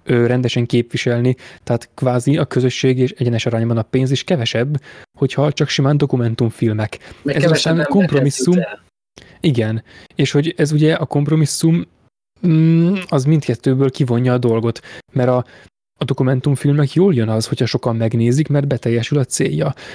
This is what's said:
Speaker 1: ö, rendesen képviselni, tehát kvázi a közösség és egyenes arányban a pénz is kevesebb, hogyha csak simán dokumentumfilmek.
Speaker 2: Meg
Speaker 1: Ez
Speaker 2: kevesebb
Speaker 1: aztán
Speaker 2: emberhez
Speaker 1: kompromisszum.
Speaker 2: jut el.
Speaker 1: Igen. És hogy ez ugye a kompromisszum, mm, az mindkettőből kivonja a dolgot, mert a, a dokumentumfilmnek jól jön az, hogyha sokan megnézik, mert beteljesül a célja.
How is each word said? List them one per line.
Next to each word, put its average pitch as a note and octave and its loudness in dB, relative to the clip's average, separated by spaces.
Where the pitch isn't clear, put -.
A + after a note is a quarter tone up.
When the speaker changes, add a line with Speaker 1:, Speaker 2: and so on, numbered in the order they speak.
Speaker 1:
ö, A#2+ 2
rendesen B2 0
képviselni, A#2+ 0
tehát - -4
kvázi B2+ 0
a D#3+ 0
közösség C3 0
és B2+ 2
egyenes A#2+ -2
arányban A#2 0
a A2+ -2
pénz C3 -2
is C3+ -2
kevesebb, C3+ -2
hogyha C#3+ 0
csak D3 -2
simán C#3+ 2
dokumentumfilmek. A#2 -2
Speaker 2:
Meg C#3+ -4
Speaker 1:
Ez D3 0
Speaker 2:
kevesebb E3 4
Speaker 1:
aztán D#3+ 0
Speaker 2:
emberhez D#3+ 0
Speaker 1:
kompromisszum. D3 2
Speaker 2:
jut F3 2
el. - -12
Speaker 1:
Igen. A2+ 0
És C#3 0
hogy D#3 0
ez D3+ 0
ugye D#3 2
a D#3+ -4
kompromisszum, D#3 0
mm, E3 4
az C#3 0
mindkettőből C3+ 0
kivonja B2+ 0
a B2 0
dolgot, A#2 0
mert B2 0
a, B2+ 2
a - -2
dokumentumfilmnek C#3 0
jól F#3 4
jön A2+ 0
az, A2 0
hogyha B2+ -2
sokan A2+ -2
megnézik, A#2 0
mert C#3+ 0
beteljesül A#2+ -2
a C3+ 0
célja. - -2